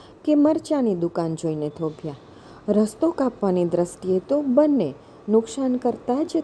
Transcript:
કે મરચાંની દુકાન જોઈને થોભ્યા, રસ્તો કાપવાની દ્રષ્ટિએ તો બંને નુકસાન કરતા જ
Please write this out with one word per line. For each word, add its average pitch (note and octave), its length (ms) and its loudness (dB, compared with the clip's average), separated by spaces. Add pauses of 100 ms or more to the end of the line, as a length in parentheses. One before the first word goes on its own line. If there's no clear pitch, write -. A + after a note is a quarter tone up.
(240)
કે D4+ 100 2
મરચાંની D4 600 2
દુકાન E3+ 400 -2
જોઈને D#3 340 -4
થોભ્યા, D#3 460 -8 (540)
રસ્તો G#3+ 420 2
કાપવાની G3 540 0
દ્રષ્ટિએ F3 540 -2
તો C#4+ 240 -2
બંને C4+ 520 2 (340)
નુકસાન B3 480 0
કરતા B3 460 -2
જ E4+ 220 -4